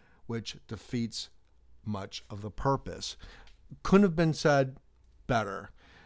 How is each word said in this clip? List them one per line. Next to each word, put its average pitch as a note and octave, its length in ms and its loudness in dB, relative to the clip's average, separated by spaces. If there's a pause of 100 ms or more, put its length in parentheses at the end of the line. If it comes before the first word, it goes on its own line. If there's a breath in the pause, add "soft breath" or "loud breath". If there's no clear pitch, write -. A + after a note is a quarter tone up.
(260)
which A#2 300 -8 (100)
defeats - 640 -8 (540)
much G#2 440 -8
of G2+ 140 -12
the G#2 80 -10
purpose. C3 640 -4 (680 soft breath)
Couldn't G3 180 8
have F3 140 2
been D#3+ 180 2
said C#3 440 2 (500)
better. G#2 420 -2 (360 soft breath)